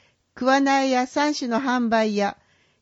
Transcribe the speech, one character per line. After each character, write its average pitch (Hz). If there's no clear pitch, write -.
桑 269
苗 277
や 254
山 294
種 254
の 226
販 247
売 220
や、 202